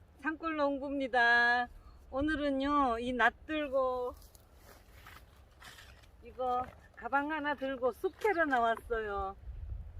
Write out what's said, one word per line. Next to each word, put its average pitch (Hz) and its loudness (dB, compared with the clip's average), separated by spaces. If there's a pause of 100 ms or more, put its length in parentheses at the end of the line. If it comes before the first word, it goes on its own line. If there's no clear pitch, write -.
(240)
산골농부입니다. 269 2 (420)
오늘은요, 277 0
이 247 -4
낫 233 4 (140)
들고, 262 -2 (2000)
이거 247 -4 (300)
가방 277 -2
하나 294 -2
들고 262 2
쑥 - -4
캐러 339 2
나왔어요. 220 0 (640)